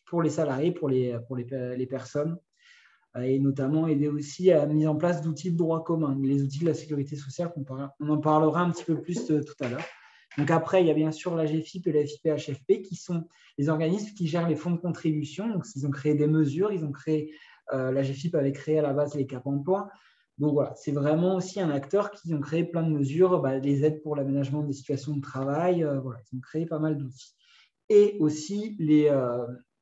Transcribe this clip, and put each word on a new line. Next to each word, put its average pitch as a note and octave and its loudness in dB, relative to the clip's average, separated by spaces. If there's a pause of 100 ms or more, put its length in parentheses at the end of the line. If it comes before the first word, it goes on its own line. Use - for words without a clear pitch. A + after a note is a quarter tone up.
pour E3+ -2
les D#3 2
salariés, D3 0
pour D3+ -4
les, B2 0
pour C3 -8
les, A#2+ -6 (300)
les B2+ -4
personnes, D3 -4 (800)
euh, A#2+ -6
et C3+ 2
notamment C#3 2
aider D3 2
aussi D3+ 2
à D3 6
la D3+ 0
mise D#3 4
en D3+ 2
place D#3+ 0
d'outils E3 -4
de E3+ 0
droit E3 0
commun, D#3 0
les C#3 2
outils C#3 -4
de E3+ 0
la D#3 2
sécurité D3 -6
sociale, E3+ -6
qu'on C#3 -8
parle, C#3 -10 (100)
on D3+ -4
en D3+ 2
parlera D#3 4
un F3 2
petit - -6
peu D#3 -2
plus, F3 -4
euh, D3 4
tout - -12
à B2 -4
l'heure. A#2 -6 (520)
Donc D3 2
après, E3 4
il E3 4
y D#3 4
a D3 0
bien D#3 2
sûr E3+ -6
la D#3+ 0
G D#3 0
fip F3 -8
et D#3 2
la D3+ 2
F - -8
I - -14
P D#3+ 0
H C#3+ -2
F - -10
P G#3 4
qui E3+ -10
sont E3+ -6 (300)
les D3 0
organismes E3 0
qui E3+ -2
gèrent E3+ 0
les D#3 2
fonds F3 -4
de E3+ 0
contribution. D#3+ -4
Donc, G#3 -2 (100)
ils C#3 -4
ont C#3 0
créé D3 0
des D3 2
mesures, D#3 2
ils E3 -4
ont C#3+ -4
créé, D3+ -4 (400)
euh, C3 -2
la C3+ 0
G C3+ -2
fip E3+ -4
avait C#3 2
créé D#3 -2
à D3+ 4
la C#3 0
base D3 0
les C#3 -2
Cap B2+ -8
Emploi. F#3 0 (500)
Donc C#3+ 2
voilà, C#3+ 0
c'est - -6
vraiment D#3 2
aussi F#3 -4
un E3 2
acteur F#3+ 0
qui E3 -8
ont D3 0
créé D#3 -2
plein E3+ -2
de D#3+ 2
mesures, D#3 4
bah, C3+ 0
les C#3+ 2
aides D#3 0
pour D3 -6
l'aménagement C#3 -2
des C#3+ -4
situations D3 -6
de C#3 -2
travail, D#3 -2
euh, C#3+ 0
voilà, B2+ -8 (120)
ils B2+ -8
ont B2+ -8
créé D#3+ -6
pas E3 -4
mal D#3 0
d'outils. - -12 (520)
Et G#3 6
aussi G3+ -2
les, D3+ 6
euh, B2 2 (360)